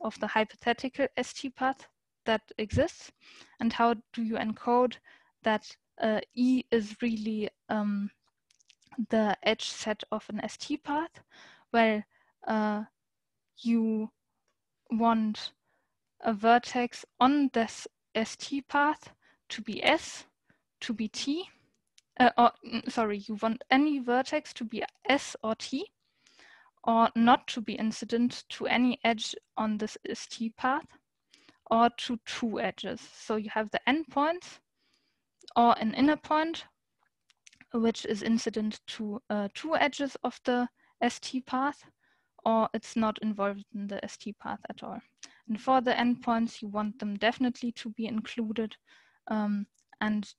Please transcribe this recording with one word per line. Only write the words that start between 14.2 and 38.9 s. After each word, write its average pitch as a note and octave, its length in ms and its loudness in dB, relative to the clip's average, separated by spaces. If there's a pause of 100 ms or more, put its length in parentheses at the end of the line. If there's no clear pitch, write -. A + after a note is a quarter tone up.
want A3 640 2 (680)
a A3+ 120 0
vertex A#3+ 720 2 (140)
on C#4 340 6
this - 340 -2 (280)
S A3 220 -2
T C#4 260 -6
path D4 500 0 (380)
to - 100 -8
be G#3 220 -8
S, - 420 0 (560)
to - 120 -4
be G#3+ 160 -4
T, D#4+ 400 -4 (720)
uh, B3 180 8
or, A#3+ 140 8 (120)
n-, A3+ 240 -4
sorry, G#3+ 380 -2
you A3 160 -8
want A3+ 280 -2
any C#4+ 280 4
vertex B3+ 560 -2
to A#3+ 100 -8
be A3 180 -6 (260)
S - 340 2
or A3 140 -2
T, D#4+ 340 -6 (920)
or A3+ 320 4
not A#3+ 320 6
to - 120 -6
be G#3+ 120 -6
incident A#3 800 -2
to - 160 -4
any A#3+ 380 2
edge A3+ 300 0 (220)
on G#3+ 220 0
this G#3+ 200 -6 (100)
S - 180 -8
T A3+ 240 -6
path, C4+ 360 -2 (840)
or A#3 260 6
to A#3 280 -4
two - 360 -4
edges. - 400 -4
So - 360 -6
you G#3+ 140 -4
have A3 200 -2
the - 180 -2
endpoints, D#4 720 -2 (960)
or A#3+ 220 8
an A3 160 -2
inner D4 220 4
point, D#4+ 480 0 (1080)
which A3+ 320 0
is G#3 180 -4
incident G#3+ 640 0
to, G#3 340 -8 (100)